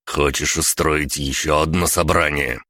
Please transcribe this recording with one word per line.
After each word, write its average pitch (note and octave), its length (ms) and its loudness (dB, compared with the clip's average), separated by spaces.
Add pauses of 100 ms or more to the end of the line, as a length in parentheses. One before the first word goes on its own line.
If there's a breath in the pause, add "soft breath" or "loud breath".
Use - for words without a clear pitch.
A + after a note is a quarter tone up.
"Хочешь D2 500 0
устроить D2+ 600 0
еще D2 420 0
одно D#2+ 260 2
собрание?" D2+ 840 0